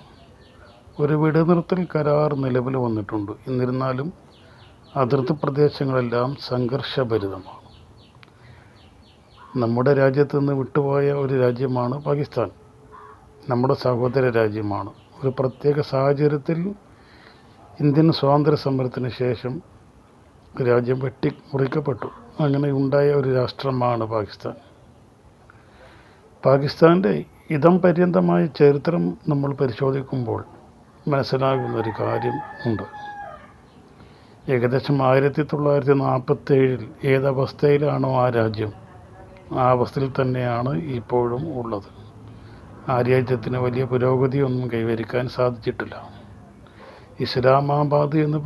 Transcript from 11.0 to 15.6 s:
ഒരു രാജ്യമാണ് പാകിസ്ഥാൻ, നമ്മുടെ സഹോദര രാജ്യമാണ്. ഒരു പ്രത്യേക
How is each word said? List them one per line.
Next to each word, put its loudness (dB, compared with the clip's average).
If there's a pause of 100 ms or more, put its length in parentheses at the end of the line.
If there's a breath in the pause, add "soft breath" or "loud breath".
ഒരു -2
രാജ്യമാണ് 0 (100)
പാകിസ്ഥാൻ, -2 (1040)
നമ്മുടെ 2
സഹോദര 2 (160)
രാജ്യമാണ്. -2 (280)
ഒരു -2
പ്രത്യേക 0 (140)